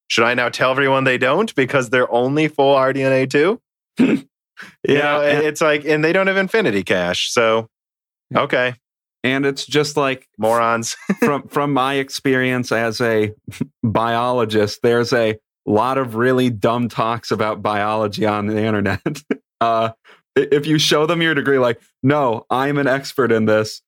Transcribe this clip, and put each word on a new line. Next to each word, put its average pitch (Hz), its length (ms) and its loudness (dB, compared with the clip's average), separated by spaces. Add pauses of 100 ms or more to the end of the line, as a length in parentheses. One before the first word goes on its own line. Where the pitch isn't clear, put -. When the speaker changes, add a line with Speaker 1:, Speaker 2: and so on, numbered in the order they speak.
Speaker 1:
Should - 160 0
I 120 120 2
now 120 140 0
tell 131 200 0
everyone 135 340 2
they 127 140 2
don't 151 380 0
because 131 340 0
they're 127 220 2
only 135 360 0
full 139 280 2
R 131 180 2
D 135 80 -2
N 135 100 2
A 131 140 2
two? 143 340 2 (180)
Speaker 2:
<laughs> - 220 -20
Speaker 1:
You - 280 2 (600)
Speaker 2:
Yeah, 143 120 4
Speaker 1:
know, 147 220 0
Speaker 2:
and 147 240 2
Speaker 1:
it's 151 160 -2
like, 151 240 2
and 151 180 0
they 165 100 2
don't 190 140 2
have 190 100 0
Infinity 185 460 0
Cache, 90 480 -2
so, 113 360 2 (640)
Speaker 2:
Yeah. 123 120 0
Speaker 1:
okay. 123 340 -2 (480)
Speaker 2:
And 135 240 0
it's 139 180 -6
just 147 320 -2
like 135 300 -2 (100)
Speaker 1:
Morons. 113 580 0 (140)
<laughs> 190 100 -2
Speaker 2:
from, 139 280 0
from 143 260 -2
my 135 220 0
experience 127 760 -2
as 113 300 -2
a 110 320 0 (260)
<laughs> - 240 -10
biologist, 113 1000 0
there's 120 300 2
a 110 240 0 (280)
lot 117 320 0
of 120 180 -4
really 127 340 2
dumb 117 380 -2
talks 113 440 -4
about 107 300 -2
biology 104 640 -2
on 104 220 0
the 107 160 -2
internet. 101 420 -2
<laughs> - 260 -6 (280)
Uh, 113 300 0 (480)
i-, 147 140 2
if 147 160 0
you 156 100 2
show 156 300 2
them 170 120 0
your 165 140 0
degree, 139 240 0
like, 123 240 0 (220)
"No, 131 480 0
I'm 139 260 -2
an 143 80 0
expert 131 460 0
in 110 140 2
this," 107 420 0